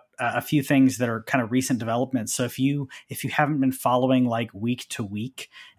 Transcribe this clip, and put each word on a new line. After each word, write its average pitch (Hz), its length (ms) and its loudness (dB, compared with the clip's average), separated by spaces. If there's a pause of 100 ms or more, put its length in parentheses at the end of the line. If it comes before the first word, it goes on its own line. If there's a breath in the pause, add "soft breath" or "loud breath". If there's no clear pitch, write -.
(200)
uh, 120 160 0
a 120 60 -2
few 147 200 2
things 135 360 4
that 120 120 0
are 113 140 -4
kind 135 180 0
of 110 100 -4
recent 127 280 0
developments. 113 540 -2
So 131 100 -2
if 120 160 -4
you, 139 300 0 (180 loud breath)
if - 160 -8
you 135 60 -4
haven't 151 300 2
been 131 120 2
following, 127 540 2
like, 117 280 -2
week 117 360 -4
to - 140 -6
week 104 460 -10 (300 loud breath)